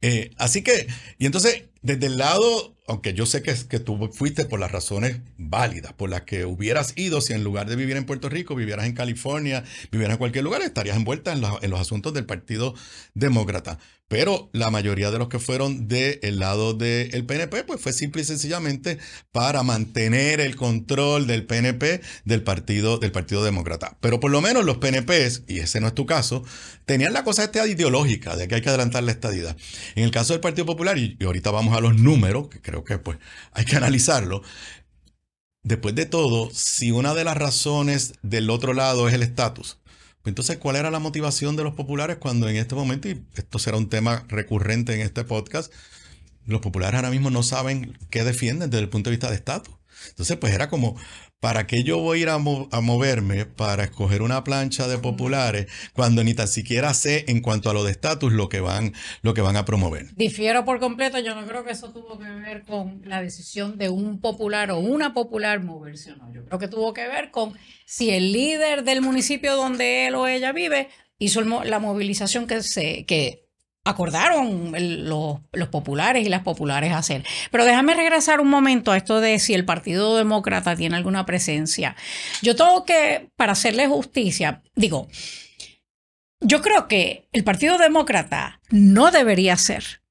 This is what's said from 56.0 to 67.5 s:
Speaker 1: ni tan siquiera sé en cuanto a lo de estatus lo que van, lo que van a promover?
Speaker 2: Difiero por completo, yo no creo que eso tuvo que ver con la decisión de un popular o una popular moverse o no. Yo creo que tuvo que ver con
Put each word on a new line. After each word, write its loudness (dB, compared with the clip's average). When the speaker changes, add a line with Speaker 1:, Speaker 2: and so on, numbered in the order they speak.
Speaker 1:
ni 4
tan 0
siquiera 0
sé 0
en 2
cuanto 0
a 2
lo 0
de 0
estatus 0
lo 2
que -4
van, -2
lo 2
que 0
van 2
a 0
promover? -2
Speaker 2:
Difiero 0
por 0
completo, -2
yo -6
no -12
creo -8
que -10
eso -12
tuvo -16
que -14
ver -14
con -8
la -6
decisión -8
de -2
un -4
popular -2
o 0
una 0
popular -2
moverse -12
o -20
no. -20
Yo -16
creo -8
que -6
tuvo -2
que -8
ver -4
con -4